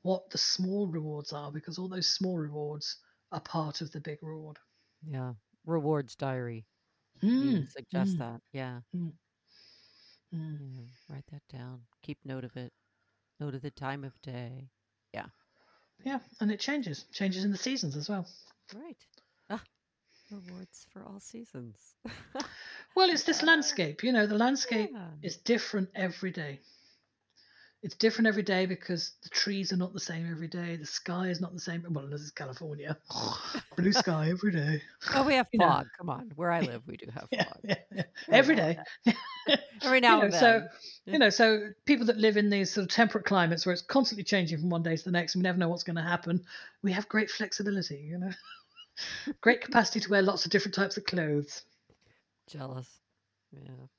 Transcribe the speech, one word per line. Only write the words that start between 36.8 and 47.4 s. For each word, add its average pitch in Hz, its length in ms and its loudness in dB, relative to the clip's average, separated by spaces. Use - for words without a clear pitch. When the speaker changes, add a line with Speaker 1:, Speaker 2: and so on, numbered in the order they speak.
Speaker 2:
we - 120 -10
do - 160 -14
have - 180 -12
Speaker 1:
Yeah, 220 140 0
Speaker 2:
fog. - 180 -18
Speaker 1:
yeah, 202 120 0
yeah. 190 80 -4
Speaker 2:
Every 330 60 4
Speaker 1:
Every 269 240 8
Speaker 2:
now 190 40 2
Speaker 1:
day. 156 60 -6
Speaker 2:
and 226 100 6
then. - 100 6
Speaker 1:
<laughs> 214 140 -14
Speaker 2:
Every 254 140 4
Speaker 1:
You 254 40 6
Speaker 2:
now 233 160 10
Speaker 1:
know, 220 80 6
Speaker 2:
and 185 80 2
Speaker 1:
so, 226 260 8
Speaker 2:
then. - 80 -4
Speaker 1:
you 311 60 4
know, 220 100 8
so 214 400 6
people 254 220 4
that 220 100 4
live 214 180 4
in 208 140 4
these 196 240 2
sort 202 100 0
of - 80 -2
temperate 226 320 4
climates 165 420 4
where 185 60 2
it's 175 100 0
constantly 226 440 2
changing 170 340 2
from 175 100 0
one 170 140 0
day 165 140 0
to 160 80 -8
the 180 60 -2
next, 175 240 0
and 185 60 2
we - 20 2
never 180 140 2
know 170 120 2
what's 175 160 -2
gonna 165 180 -2
happen, 175 400 0
we 196 80 2
have 208 160 -2
great 208 240 0
flexibility, 196 680 -4